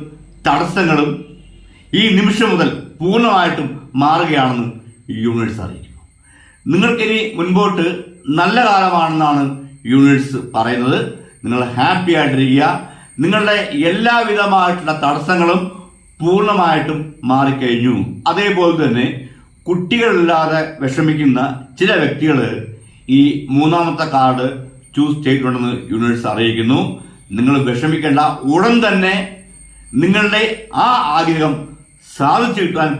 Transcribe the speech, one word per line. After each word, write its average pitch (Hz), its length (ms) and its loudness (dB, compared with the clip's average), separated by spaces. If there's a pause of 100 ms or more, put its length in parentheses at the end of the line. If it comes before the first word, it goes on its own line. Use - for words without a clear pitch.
(460)
തടസ്സങ്ങളും 156 640 0 (880)
ഈ - 20 4 (160)
നിമിഷം 202 340 2
മുതൽ 160 160 2 (320)
പൂർണ്ണമായിട്ടും 180 680 2 (340)
മാറുകയാണെന്ന് 143 680 0 (560)
യൂണിവേഴ്സ് 113 400 -2
അറിയിക്കുന്നു. - 380 -16 (720)
നിങ്ങൾക്കിനി 220 460 2 (200)
മുൻപോട്ട് 180 480 0 (540)
നല്ല 226 160 2 (120)
കാലമാണെന്നാണ് 160 760 2 (480)
യൂണിവേഴ്സ് 135 460 4 (160)
പറയുന്നത്. 123 440 0 (460)
നിങ്ങൾ 120 160 -2 (160)
ഹാപ്പി 175 440 0
ആയിട്ടിരിക്കുക. 135 440 2 (580)
നിങ്ങളുടെ 208 340 2 (340)
എല്ലാവിധമായിട്ടുള്ള 202 1000 0 (120)
തടസ്സങ്ങളും 170 560 0 (600)
പൂർണ്ണമായിട്ടും 170 800 0 (320)
മാറിക്കഴിഞ്ഞു. 127 640 0 (360)
അതേപോലെ 180 440 0 (100)
തന്നെ 123 220 0 (640)
കുട്ടികളില്ലാതെ 175 920 0 (220)
വിഷമിക്കുന്ന 143 580 0 (380)
ചില 190 120 2 (120)
വ്യക്തികൾ 143 360 0 (800)
ഈ - 20 8 (360)
മൂന്നാമത്തെ 160 580 2
കാർഡ് 131 320 2 (480)
ചൂസ് 147 300 0
ചെയ്തിട്ടുണ്ടെന്ന് 123 480 0 (180)
യൂണിവേഴ്സ് 117 420 0
അറിയിക്കുന്നു. 113 460 0 (580)
നിങ്ങൾ 131 180 2 (160)
വിഷമിക്കേണ്ട, 151 500 0 (340)
ഉടൻ 226 200 4 (120)
തന്നെ 190 280 2 (880)
നിങ്ങളുടെ 208 400 2 (440)
ആ - 20 4 (280)
ആഗ്രഹം 156 380 0 (600)
സാധിച്ചു 196 460 0
കിട്ടാൻ 156 380 -2